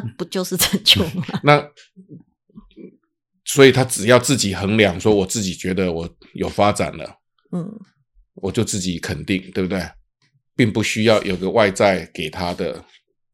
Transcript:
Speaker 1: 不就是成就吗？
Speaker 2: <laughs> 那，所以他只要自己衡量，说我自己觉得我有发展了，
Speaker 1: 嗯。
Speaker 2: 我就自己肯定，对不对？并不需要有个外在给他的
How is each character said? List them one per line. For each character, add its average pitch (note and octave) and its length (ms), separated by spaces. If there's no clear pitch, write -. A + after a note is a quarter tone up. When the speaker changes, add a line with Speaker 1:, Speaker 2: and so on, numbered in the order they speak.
Speaker 1:
不 - 80
就 - 180
是 - 140
成 - 260
就 - 280
吗？ F3+ 220
Speaker 2:
<laughs> - 120
那， D3 180
所 C3+ 220
以 C3 60
他 C3+ 120
只 G2+ 220
要 B2 120
自 C3+ 160
己 G2 200
衡 G2+ 240
量， F#2+ 200
说 G#2+ 160
我 F#2+ 120
自 A2 160
己 F#2+ 100
觉 F#2 220
得 F#2 180
我 E2 160
有 F2 160
发 G2+ 240
展 E2+ 240
了， - 200
Speaker 1:
嗯。 F3 260
Speaker 2:
我 F#2+ 160
就 G#2+ 140
自 G#2 140
己 F2+ 200
肯 D2+ 280
定， F#2+ 260
对 G2 100
不 F#2 60
对？ F#2 140
并 A#2 160
不 G#2+ 100
需 G#2+ 220
要 G#2+ 180
有 F#2 140
个 F#2 140
外 G#2 200
在 F#2 440
给 D#2 160
他 F2 240
的 E2 280